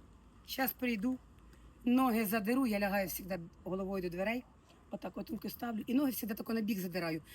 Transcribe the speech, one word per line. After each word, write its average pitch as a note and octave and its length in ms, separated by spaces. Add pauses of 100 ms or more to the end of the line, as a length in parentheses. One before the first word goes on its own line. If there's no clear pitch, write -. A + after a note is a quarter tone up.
(460)
Щас C4 260
прийду, A#3+ 460 (680)
ноги A#3+ 400
задеру, A3+ 400
я G#3 140
лягаю G3 280
завжди F#3 320 (240)
головою F#3+ 400
до F3+ 60
дверей, G3+ 340 (480)
отак - 240
от - 140
руки G#3 200
ставлю, A#3 380
і A#3 60
ноги C4+ 180
завжди A3+ 220
тако - 200
на A3+ 80
бік G3+ 180
задираю. E3+ 420 (140)